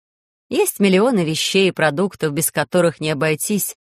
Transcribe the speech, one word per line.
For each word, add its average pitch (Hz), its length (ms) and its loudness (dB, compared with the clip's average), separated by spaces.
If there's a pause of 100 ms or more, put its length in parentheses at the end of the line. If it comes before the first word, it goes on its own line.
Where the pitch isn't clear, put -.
(480)
Есть - 320 -2
миллионы 196 440 4
вещей 175 460 0
и - 20 2
продуктов, 160 640 -2
без 151 180 -2
которых 170 480 0
не 156 100 -4
обойтись 156 680 -2 (200)